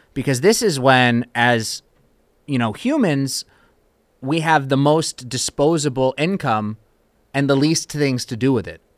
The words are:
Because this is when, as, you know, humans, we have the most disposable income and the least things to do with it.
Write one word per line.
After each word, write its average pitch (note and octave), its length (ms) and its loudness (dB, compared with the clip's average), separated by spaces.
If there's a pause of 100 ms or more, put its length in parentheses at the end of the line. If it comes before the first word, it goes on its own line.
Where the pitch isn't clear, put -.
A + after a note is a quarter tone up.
(140)
Because C3+ 260 -4
this G3 220 2
is F3 180 0
when, B2 460 4 (100)
as, A#2+ 460 0 (680)
you C#3 100 -2
know, A#2 140 -2
humans, D#3 720 -2 (760)
we D3 180 -2
have D#3 300 0
the C3+ 80 2
most D3 500 0
disposable C3 880 -2
income A#2+ 600 -2 (560)
and C#3 160 0
the C#3+ 80 2
least D3+ 340 0
things C3+ 360 -2
to A#2+ 100 -8
do C3 160 2
with G#2 120 -2
it. E2 140 -14 (180)